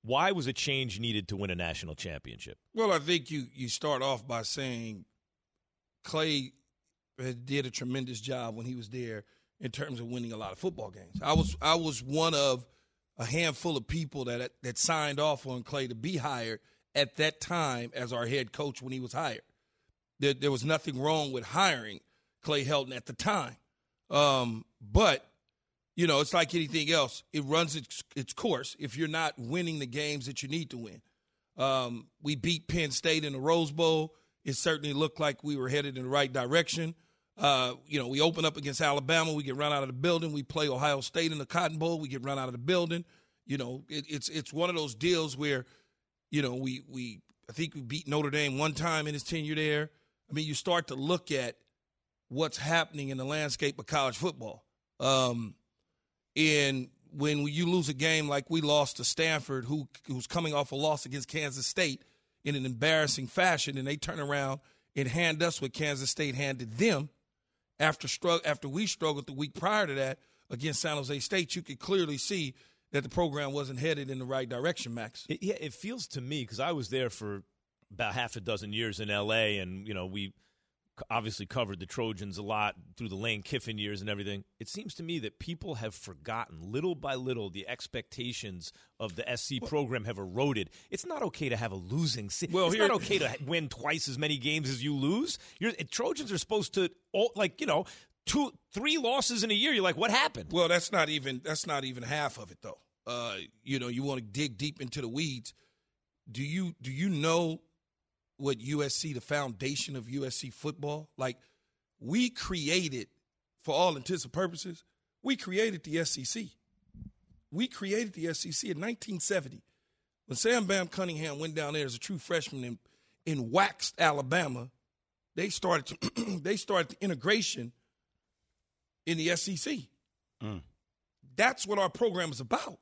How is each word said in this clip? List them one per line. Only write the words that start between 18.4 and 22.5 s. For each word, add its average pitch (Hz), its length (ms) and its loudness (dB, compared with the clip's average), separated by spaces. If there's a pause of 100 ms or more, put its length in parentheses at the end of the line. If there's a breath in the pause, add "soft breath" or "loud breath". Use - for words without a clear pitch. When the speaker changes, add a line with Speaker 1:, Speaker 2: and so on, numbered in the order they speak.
Speaker 2:
coach 147 300 -6
when 127 100 -8
he 131 80 -4
was 123 140 -8
hired. 135 280 -2 (800)
There, 139 140 6
there 139 180 2
was 127 140 0
nothing 151 340 0
wrong 147 320 2
with 120 140 -4
hiring 131 560 2 (420)
Clay 143 220 2